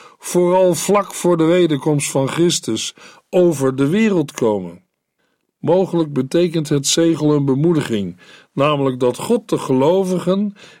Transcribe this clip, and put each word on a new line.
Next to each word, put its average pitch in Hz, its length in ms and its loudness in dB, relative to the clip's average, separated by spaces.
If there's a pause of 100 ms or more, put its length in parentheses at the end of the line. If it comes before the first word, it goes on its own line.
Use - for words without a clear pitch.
(180)
vooral 180 560 2
vlak 196 400 -2
voor 175 220 0
de 160 80 0
wederkomst 160 680 0
van 135 180 -2
Christus, 156 680 -2 (360)
over 139 460 2
de 139 120 0
wereld 190 440 0
komen. 95 560 -4 (680)
Mogelijk 165 540 0
betekent 160 560 -2
het 139 180 -2
zegel 160 460 2
een 143 120 2
bemoediging, 131 720 0 (360)
namelijk 135 480 0
dat 123 160 0
God - 320 -2
de 160 100 -2
gelovigen 185 960 0 (260)